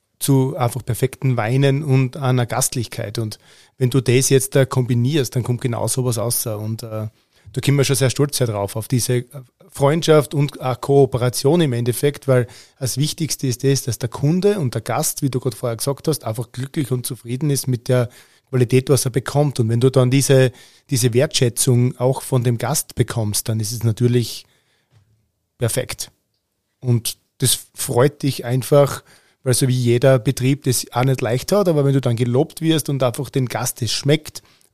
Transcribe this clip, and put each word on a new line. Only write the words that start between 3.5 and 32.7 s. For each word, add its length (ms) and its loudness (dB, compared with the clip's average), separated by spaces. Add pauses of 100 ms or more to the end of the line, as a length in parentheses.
wenn 120 0
du 120 0
das 260 2
jetzt 260 2
da 120 4
kombinierst, 720 0
dann 80 -2
kommt 180 -2
genau 260 -4
sowas 300 -2
raus. 280 -4
Und, 380 -8
äh, 240 -8 (440)
da 120 -6
können 140 4
wir 80 4
schon 100 2
sehr 160 2
stolz 260 -2
sein 120 0
drauf, 260 -4
auf 140 -8
diese 360 0 (460)
Freundschaft 640 2
und 260 -2
auch 200 -4
Kooperation 800 2
im 120 0
Endeffekt, 540 -2
weil 200 2 (320)
das 180 -6
Wichtigste 500 -4
ist 160 -4
das, 200 2
dass 140 -4
der 120 -6
Kunde 500 0
und 160 -2
der 60 -4
Gast, 420 -4
wie 60 0
du 100 -2
gerade 160 -6
vorher 220 -6
gesagt 300 -4
hast, 180 -2
einfach 260 -6
glücklich 400 -6
und 160 -4
zufrieden 420 -6
ist 180 -2
mit 200 -4
der 220 2 (400)
Qualität, 400 2
was 160 4
er 60 -2
bekommt. 480 0
Und 100 2
wenn 100 2
du 100 4
dann 220 4
diese, 400 4 (380)
diese 240 0
Wertschätzung 840 2
auch 240 0
von 220 -2
dem 140 0
Gast 380 -4
bekommst, 520 -2
dann 120 -2
ist 120 -6
es 120 -8
natürlich 600 0 (1120)
perfekt. 540 -4 (680)
Und 380 -2 (220)
das 180 0 (160)
freut 500 0
dich 220 -4
einfach, 580 2 (400)
weil 100 2
so 140 0
wie 60 2
jeder 460 4
Betrieb 440 -2
das 280 -2
auch 120 0
nicht 180 0
leicht 300 -2
hat, 160 2
aber 180 2
wenn 80 2
du 80 2
dann 140 0
gelobt 460 0
wirst 280 0